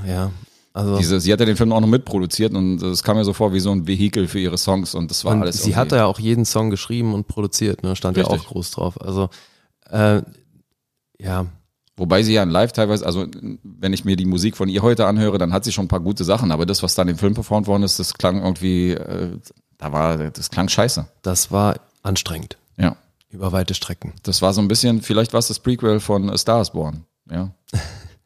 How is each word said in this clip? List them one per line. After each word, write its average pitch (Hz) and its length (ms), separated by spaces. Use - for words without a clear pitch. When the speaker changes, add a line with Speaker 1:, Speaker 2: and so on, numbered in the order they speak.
Speaker 1:
ja. 92 240
Also 101 220
Speaker 2:
diese, 92 240
sie 87 100
hat 104 80
ja 117 60
den 107 140
Film 113 120
auch 113 120
noch 110 60
mitproduziert 107 680
und 92 280
es 92 200
kam 107 160
mir 107 80
so 98 80
vor 104 180
wie 95 80
so 98 120
ein 90 140
Vehikel 95 400
für 101 140
ihre 90 160
Songs 95 380
und 85 160
das - 120
war 101 120
Speaker 1:
und 104 80
Speaker 2:
alles 87 140
Speaker 1:
sie - 160
Speaker 2:
irgendwie 85 40
Speaker 1:
hat 135 160
ja 117 140
auch 98 120
jeden 113 280
Song 110 240
geschrieben 113 420
und 104 160
produziert, 101 540
ne? 92 120
Stand 92 220
ja 92 80
Speaker 2:
Richtig. 82 160
Speaker 1:
auch - 120
groß 90 180
drauf. 87 280
Also, 95 300
äh, 104 320
ja. 92 260
Speaker 2:
Wobei 92 240
sie 110 100
ja 107 100
in 90 60
Live 98 240
teilweise, 107 320
also 85 220
wenn 95 300
ich 92 140
mir 98 100
die 92 80
Musik 92 320
von 95 140
ihr 95 100
heute 113 260
anhöre, 104 300
dann 90 160
hat 98 120
sie 120 80
schon 98 120
ein 85 40
paar 90 120
gute 95 240
Sachen, 98 260
aber 78 140
das, 98 180
was 92 120
da 92 80
in 90 60
dem 85 100
Film 104 160
performt 107 320
worden 101 160
ist, 95 160
das 90 160
klang 92 280
irgendwie, 90 500
äh, 90 440
da 76 160
war, 80 240
das - 200
klang 95 200
scheiße. 107 360
Speaker 1:
Das - 320
war 101 240
anstrengend. 85 540
Speaker 2:
Ja. 76 180
Speaker 1:
Über 95 240
weite 92 220
Strecken. - 480
Speaker 2:
Das - 180
war 95 140
so 104 80
ein 101 60
bisschen, 113 340
vielleicht 113 320
war 117 60
es - 80
das 107 100
Prequel 113 420
von 101 300
A 98 80
Star 113 240
is - 80
Born, 78 340
ja. 90 200
Speaker 1:
<laughs> 82 100